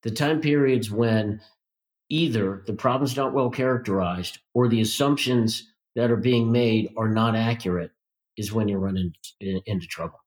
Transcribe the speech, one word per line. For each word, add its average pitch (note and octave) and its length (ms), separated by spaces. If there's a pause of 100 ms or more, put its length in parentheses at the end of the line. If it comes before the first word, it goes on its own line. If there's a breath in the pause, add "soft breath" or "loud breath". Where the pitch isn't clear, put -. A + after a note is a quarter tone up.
The A2+ 80
time D3+ 300
periods C#3 500
when G#2+ 500 (680 loud breath)
either A2+ 580
the A2 60
problem's C3 420
not C3+ 180
well C3 160
characterized F#2+ 880 (160)
or B2 140
the A2+ 140
assumptions B2 880 (280)
that A#2 160
are A#2 60
being A#2 340
made A2+ 460
are A2 120
not A2 260
accurate A2 540 (480)
is G2+ 140
when A2 160
you G2+ 100
run F#2+ 200
in-, F2+ 160 (260)
in-, F#2+ 260
into G#2 220
trouble. - 400